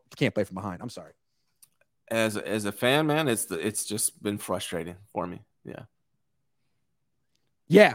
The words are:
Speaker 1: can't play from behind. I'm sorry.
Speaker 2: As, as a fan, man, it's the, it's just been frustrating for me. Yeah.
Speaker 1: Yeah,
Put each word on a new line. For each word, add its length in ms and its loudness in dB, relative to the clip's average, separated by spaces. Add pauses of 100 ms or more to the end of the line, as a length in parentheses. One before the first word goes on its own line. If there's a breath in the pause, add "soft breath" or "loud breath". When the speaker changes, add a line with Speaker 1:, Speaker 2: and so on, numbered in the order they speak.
(160)
Speaker 1:
can't 180 0
play 120 0
from 100 -12
behind. 260 -10
I'm 80 -10
sorry. 220 -16 (960)
Speaker 2:
As, 260 0
as 300 -4
a 80 -2
fan, 340 2
man, 220 0
it's 160 0
the, 100 -6 (100)
it's 200 -4
just 360 -4
been 160 -2
frustrating 580 -6 (180)
for 140 -4
me. 160 -14 (200)
Yeah. 200 -14 (1800)
Speaker 1:
Yeah, 280 10